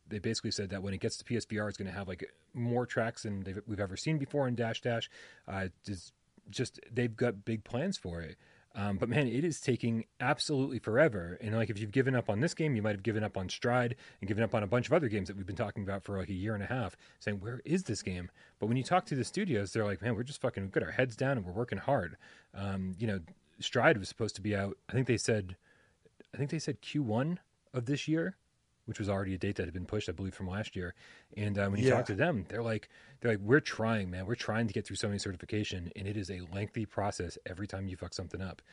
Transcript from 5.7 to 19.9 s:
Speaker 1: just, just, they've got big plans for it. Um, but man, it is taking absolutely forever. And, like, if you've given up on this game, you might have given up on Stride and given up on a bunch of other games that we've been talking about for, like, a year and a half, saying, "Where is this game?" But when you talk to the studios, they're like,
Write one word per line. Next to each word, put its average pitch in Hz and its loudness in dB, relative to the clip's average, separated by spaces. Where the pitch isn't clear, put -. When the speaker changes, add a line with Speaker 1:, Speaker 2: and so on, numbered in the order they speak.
Speaker 1:
just, 98 -8
just, - -4
they've 117 0
got 110 0
big 113 -2
plans 175 -2
for 85 -6
it. - -10
Um, 101 0
but 107 0
man, 135 4
it 123 0
is 170 -2
taking 113 0
absolutely 135 0
forever. 107 4
And, 107 0
like, 113 2
if 101 -4
you've 110 -4
given 131 4
up 117 2
on 104 2
this 151 2
game, 151 2
you 104 2
might 107 2
have 98 -4
given 110 2
up 104 -2
on 92 -2
Stride 120 2
and 98 -6
given 107 4
up 104 -2
on 110 4
a 101 0
bunch 120 4
of - 4
other 156 6
games 101 0
that 101 -8
we've 95 -8
been 95 -6
talking 104 -2
about 98 -2
for, 101 -2
like, 95 -2
a 101 -2
year 101 -2
and 101 -2
a 98 -4
half, 117 -2
saying, 104 -2
"Where 117 -6
is 185 0
this - -2
game?" 90 -4
But 104 0
when 117 4
you 131 2
talk 180 4
to 147 -2
the 131 2
studios, 131 0
they're 110 2
like, 101 -2